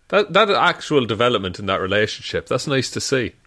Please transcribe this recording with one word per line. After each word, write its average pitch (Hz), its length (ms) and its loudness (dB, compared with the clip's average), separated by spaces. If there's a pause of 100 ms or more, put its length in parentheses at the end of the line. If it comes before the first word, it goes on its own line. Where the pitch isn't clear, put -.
that, 202 260 2
that 202 160 4
actual 151 560 2
development 104 520 0
in 98 60 -10
that 95 160 0
relationship, 95 680 -2
that's 123 200 -4
nice 135 240 -2
to - 100 -8
see. 127 320 -2 (140)